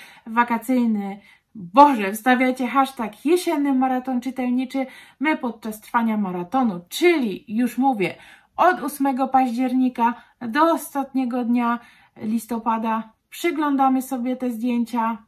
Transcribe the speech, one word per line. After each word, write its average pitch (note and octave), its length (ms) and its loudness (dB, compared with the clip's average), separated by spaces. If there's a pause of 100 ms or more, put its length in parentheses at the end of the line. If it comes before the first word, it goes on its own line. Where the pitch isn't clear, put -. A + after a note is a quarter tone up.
(280)
wakacyjny, A3+ 920 0 (360)
Boże, G#3 560 4
wstawiacie B3+ 560 0
hashtag B3 580 -2
jesienny D4+ 480 2
maraton B3+ 480 0
czytelniczy. B3+ 640 -4 (340)
My D#4 180 0
podczas A3+ 440 -8
trwania A3+ 360 0
maratonu, F#3 720 -2
czyli C#4+ 580 0
już A#3 300 -2
mówię, A#3+ 380 0 (420)
od F4 260 4
ósmego C4+ 440 -2
października B3+ 880 2 (280)
do C#4+ 300 2
ostatniego C4 760 -2
dnia A#3+ 340 0 (420)
listopada A3+ 920 -2 (160)
przeglądamy C#4 720 0
sobie B3+ 340 -4
te B3+ 160 -4
zdjęcia A#3 680 -2 (100)